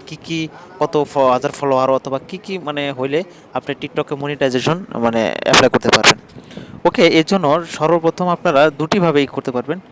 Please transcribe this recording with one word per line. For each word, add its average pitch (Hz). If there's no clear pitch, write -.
কি 156
কি, 160
কত 151
ফ-, 131
হাজার 127
ফলোয়ার 131
অথবা 131
কি 190
কি 190
মানে 147
হইলে 139
আপনি 139
TikTok-এ 147
মনিটাইজেশন 143
মানে 113
অ্যাপ্লাই -
করতে 117
পারবেন। -
ওকে, 180
এর 160
জন্য 170
সর্বপ্রথম 165
আপনারা 156
দুটিভাবেই 151
করতে -
পারবেন। 127